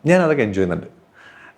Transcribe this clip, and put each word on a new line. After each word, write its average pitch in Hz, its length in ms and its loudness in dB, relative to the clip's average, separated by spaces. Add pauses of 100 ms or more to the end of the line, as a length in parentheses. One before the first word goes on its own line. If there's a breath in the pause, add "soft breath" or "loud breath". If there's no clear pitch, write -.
ഞാൻ 175 140 4
അതൊക്കെ 156 220 0
എൻജോയ് 104 120 -2
ചെയ്യുന്നുണ്ട്. 90 320 -2 (720 loud breath)